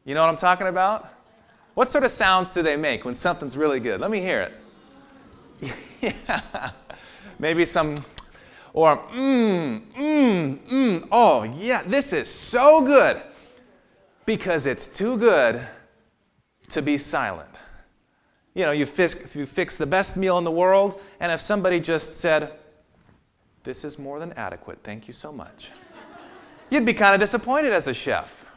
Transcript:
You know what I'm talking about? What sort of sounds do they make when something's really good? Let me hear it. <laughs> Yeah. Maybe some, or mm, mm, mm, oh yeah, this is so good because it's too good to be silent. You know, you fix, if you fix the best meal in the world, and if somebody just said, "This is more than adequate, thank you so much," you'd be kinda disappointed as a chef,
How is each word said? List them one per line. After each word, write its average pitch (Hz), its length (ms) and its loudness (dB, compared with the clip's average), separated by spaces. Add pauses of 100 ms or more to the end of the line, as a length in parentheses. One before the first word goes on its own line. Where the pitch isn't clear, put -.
You 135 100 -10
know 160 120 4
what 165 40 4
I'm 165 60 0
talking 180 320 0
about? 185 400 -2 (680)
What 247 140 2
sort 285 140 2
of 247 80 0
sounds 185 400 2
do 180 120 -2
they 151 120 2
make 147 300 -4
when 123 100 -8
something's 143 400 -4
really 143 240 0
good? 110 220 -4
Let 190 100 -4
me 214 80 -2
hear 175 220 -2
it. 90 120 -6 (1300)
<laughs> - 40 -20 (160)
Yeah. - 720 -6 (680)
Maybe 165 260 0
some, 151 300 -2 (760)
or 156 260 4 (100)
mm, 214 720 0 (120)
mm, 247 680 2
mm, 247 520 -2
oh 196 300 6
yeah, 170 400 -4
this 269 320 -2
is 139 160 -4
so 285 540 4
good 220 360 6 (1080)
because 180 400 -2
it's 123 200 -4
too 233 300 -4
good 147 420 4 (1080)
to 151 140 -4
be 143 160 0
silent. 104 500 -6 (1040)
You 180 120 -2
know, 151 80 2
you 147 120 0
fix, 165 300 0
if - 200 -18
you 143 120 -8
fix 170 280 -4
the 151 120 -4
best 190 300 -2
meal 185 200 2
in 180 60 0
the 170 80 -2
world, 190 500 2 (180)
and 170 120 -4
if 165 100 -2
somebody 185 380 0
just 165 360 -4
said, 156 380 0 (1120)
"This 131 200 -12
is 147 140 -12
more 143 220 -12
than 170 140 -12
adequate, 90 500 -12
thank 107 240 -16
you 123 80 -18
so 151 160 -16
much," - 400 -18 (1000)
you'd 247 160 2
be 233 80 2
kinda 202 240 4
disappointed 240 560 0
as 165 140 -2
a 131 60 -2
chef, - 520 -6 (120)